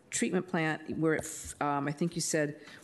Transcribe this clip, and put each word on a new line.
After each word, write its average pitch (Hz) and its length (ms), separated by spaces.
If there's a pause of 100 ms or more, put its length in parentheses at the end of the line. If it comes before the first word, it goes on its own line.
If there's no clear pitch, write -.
treatment - 380
plant, 160 500
we're 156 180
at, - 100
f-, - 360
um, 143 240
I 151 60
think 170 240
you 165 60
said 147 340 (280)